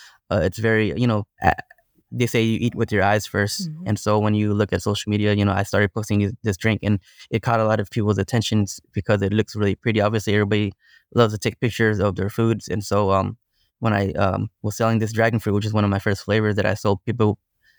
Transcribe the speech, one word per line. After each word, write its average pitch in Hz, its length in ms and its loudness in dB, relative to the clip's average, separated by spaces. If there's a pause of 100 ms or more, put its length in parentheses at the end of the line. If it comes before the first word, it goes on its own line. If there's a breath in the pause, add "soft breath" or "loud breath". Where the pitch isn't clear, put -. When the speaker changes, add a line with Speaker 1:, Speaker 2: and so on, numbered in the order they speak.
(300 loud breath)
Speaker 1:
uh, 87 120 0
it's 90 160 -2
very, 110 420 0
you 123 60 0
know, 107 200 0 (140)
a-, 90 140 2 (560)
they 120 160 -2
say 117 160 0
you 113 180 0
eat 120 140 -2
with 113 160 -2
your 101 120 2
eyes 101 240 2
first. 104 440 -2
Speaker 2:
Mm-hmm. 160 180 -10
Speaker 1:
And 107 100 0
so 107 200 2
when 107 160 2
you 104 200 2
look 104 180 0
at 92 100 0
social 104 280 -4
media, 104 240 2
you 101 100 2
know, 101 80 2
I 98 100 0
started 101 300 0
posting 104 280 -2
this, 101 120 0 (100)
this 104 140 -2
drink 107 260 0
and 104 180 0 (300 loud breath)
it 113 120 -2
caught 117 180 0
a 110 40 2
lot 110 160 2
of 101 100 -8
people's 104 280 0
attention 107 440 0
s-, - 180 -6 (120)
because 101 300 0
it 98 100 0
looks 107 220 0
really 101 200 0
pretty. 107 260 -2
Obviously, 104 340 0
everybody 104 380 0 (420 soft breath)
loves 110 200 4
to 101 40 -6
take - 220 -4
pictures 110 400 2
of 95 160 0
their 98 140 -4
foods. 113 380 -2
And 101 160 -4
so, 98 280 0
um, 98 240 0 (440)
when 113 120 0
I, 101 200 0
um, 101 380 0 (120)
was 104 140 -4
selling 113 220 2
this 107 140 -2
dragon 113 260 2
fruit, 101 160 0
which 104 120 0
is 107 60 -4
one 107 120 2
of 101 60 2
my 110 80 0
first - 260 -2
flavors 107 320 0
that 104 100 0
I 101 80 0
sold, 101 300 -2
people, 110 340 0 (400 soft breath)